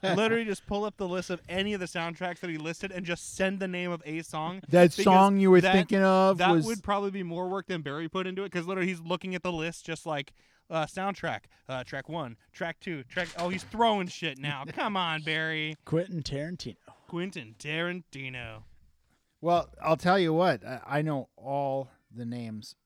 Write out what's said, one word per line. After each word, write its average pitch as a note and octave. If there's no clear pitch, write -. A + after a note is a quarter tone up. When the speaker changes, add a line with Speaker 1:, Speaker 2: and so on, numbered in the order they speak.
Speaker 1:
literally A3
just G3+
pull G#3
up G#3
the G3
list F3+
of F3
any F#3+
of G3+
the F3+
soundtracks E3+
that F3+
he D#3+
listed E3
and F3+
just E3+
send F#3+
the F#3+
name F3+
of E3+
a D#3
song. E3
Speaker 2:
That F3
Speaker 1:
Because G3
Speaker 2:
song G3
you F#3+
were F3+
Speaker 1:
that, F#3
Speaker 2:
thinking F#3+
of F#3+
Speaker 1:
that F3+
Speaker 2:
was E3
Speaker 1:
would A3
probably G3+
be G3
more F3
work F#3+
than F3+
Barry D3
put F#3
into F#3
it, G3
'cause F3
literally F#3
he's F3+
looking F3+
at F3+
the F3+
list E3
just D#3+
like, D3
uh, D#3+
soundtrack, E3+
uh, C3
track C3+
one, D3+
track E3
two, D#3
track, F3
oh, F3
he's F#3
throwing G#3+
shit D#3
now. C#3
Speaker 2:
<laughs> -
Speaker 1:
Come G#3+
on, E3
Barry. D#3
Speaker 3:
Quentin E3+
Tarantino. C#3
Speaker 1:
Quentin E3+
Tarantino. C3+
Speaker 2:
Well, E3+
I'll D#3+
tell F3+
you E3
what. E3
I, B2
I D3
know D3
all C3+
the A#2
names A#2